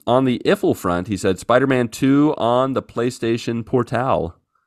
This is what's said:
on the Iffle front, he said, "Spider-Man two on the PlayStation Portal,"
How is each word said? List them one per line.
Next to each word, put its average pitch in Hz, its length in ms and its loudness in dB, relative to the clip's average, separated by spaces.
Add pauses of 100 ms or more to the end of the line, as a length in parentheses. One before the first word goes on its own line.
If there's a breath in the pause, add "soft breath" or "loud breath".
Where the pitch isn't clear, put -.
on 131 200 2
the 127 180 0
Iffle 170 320 0
front, 87 320 -4
he 104 80 -2
said, 95 240 0
"Spider-Man 127 480 2
two 143 500 2
on 123 360 0
the 104 80 -2
PlayStation 117 840 -4
Portal," 117 720 -2 (300)